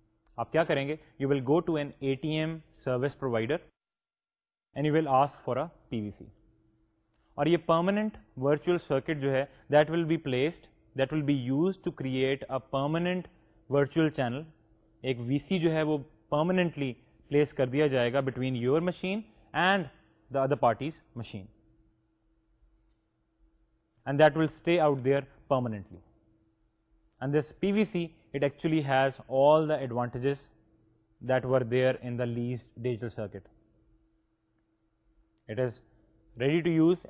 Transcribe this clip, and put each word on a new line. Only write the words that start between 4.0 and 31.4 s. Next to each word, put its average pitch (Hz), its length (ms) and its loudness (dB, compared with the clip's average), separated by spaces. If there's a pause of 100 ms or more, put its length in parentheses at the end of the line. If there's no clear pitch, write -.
and 143 120 -2
you 147 80 2
will 160 160 0 (100)
ask - 280 -2
for 120 140 -2
a 175 40 -6 (240)
P 113 100 -4
V 104 80 -8 (120)
C۔ - 40 -16 (1080)
اور 143 120 -2
یہ 170 120 4
پرماننٹ 196 600 0 (200)
ورچوئل 147 400 0
سرکٹ 147 440 -2
جو 139 100 0
ہے، 135 140 0 (300)
that 151 160 6
will 170 140 0
be 160 200 0
placed، 135 400 -2 (340)
that 135 140 0
will 156 160 -2
be 143 80 2 (160)
used 180 340 0
to 170 40 -2 (100)
create 131 480 -2
a 131 100 -4 (140)
permanent 170 480 -2 (540)
virtual 147 340 2 (100)
channel۔ 127 240 -2 (580)
ایک 127 180 -4
وی 123 180 -2
سی 185 220 -2
جو 160 120 2
ہے 160 120 0
وہ 151 140 0 (320)
پرماننٹلی 156 640 0 (340)
پلیس 143 260 2
کر 131 140 0
دیا 147 200 2
جائے 123 260 2
گا 139 60 2
between 131 420 -2
your 135 200 2
machine 185 400 -4 (400)
and 190 240 2 (500)
the 135 80 0
other 135 220 0
party's 131 340 0 (160)
machine۔ 104 300 -12 (2750)
And 143 120 2
that 151 160 8
will 156 220 0
stay 170 180 2 (100)
out 139 200 2
there 139 160 2 (260)
permanently۔ 110 520 -4 (1200)
And 139 120 -2
this 147 160 0 (120)
P 196 100 2
V 208 220 2
C، 170 120 -2 (320)
it 143 120 2
actually 160 340 0
has 135 340 2 (220)
all 151 320 6
the 147 160 0
advantages 123 580 -4 (840)
that 127 220 0